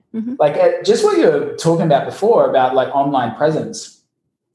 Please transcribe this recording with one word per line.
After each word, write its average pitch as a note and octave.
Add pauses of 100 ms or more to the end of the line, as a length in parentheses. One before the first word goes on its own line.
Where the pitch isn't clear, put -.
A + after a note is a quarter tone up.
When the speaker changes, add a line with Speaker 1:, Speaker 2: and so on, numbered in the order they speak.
(160)
Speaker 1:
Mm-hmm. A3+
Speaker 2:
Like, F#3+
uh, F3
just G#3+
what G#4
you D#4
were D3
talking E3
about C#3
before D#3+
about, C3
like, C3
online C3+
presence. C#3+ (540)